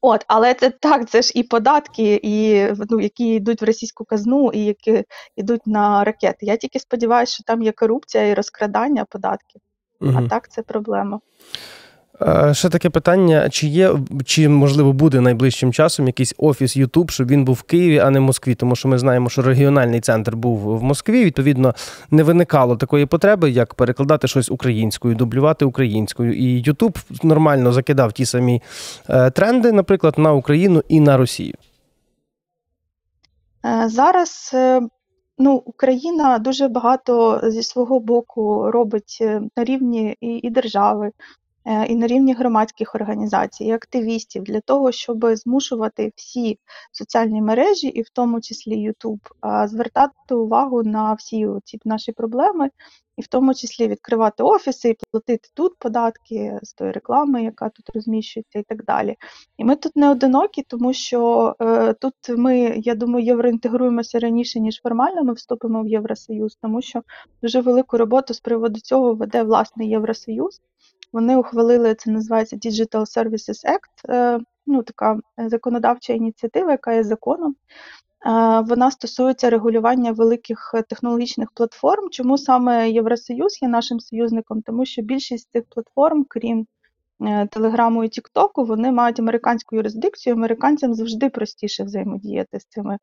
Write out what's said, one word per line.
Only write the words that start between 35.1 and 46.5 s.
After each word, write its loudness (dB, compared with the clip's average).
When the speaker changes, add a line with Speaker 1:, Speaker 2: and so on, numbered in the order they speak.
Speaker 1:
ну, 6
Україна 0
дуже 0
багато 2
зі 0
свого 0
боку -2
робить, -2
е, -2
на -2
рівні -2
і, -10
і -6
держави, 0
е, -2
і -2
на 0
рівні 4
громадських -2
організацій, -4
і -2
активістів -6
для -6
того, 0
щоб -6
змушувати -4
всі -6